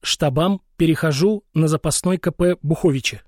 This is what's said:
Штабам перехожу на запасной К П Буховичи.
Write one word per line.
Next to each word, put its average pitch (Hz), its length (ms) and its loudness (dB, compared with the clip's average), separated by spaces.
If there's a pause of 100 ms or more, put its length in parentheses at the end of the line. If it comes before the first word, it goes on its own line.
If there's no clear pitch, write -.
Штабам 160 600 0 (140)
перехожу 165 760 0
на 160 160 2
запасной 160 480 -2
К - 160 -4
П 180 300 0
Буховичи. 143 640 -2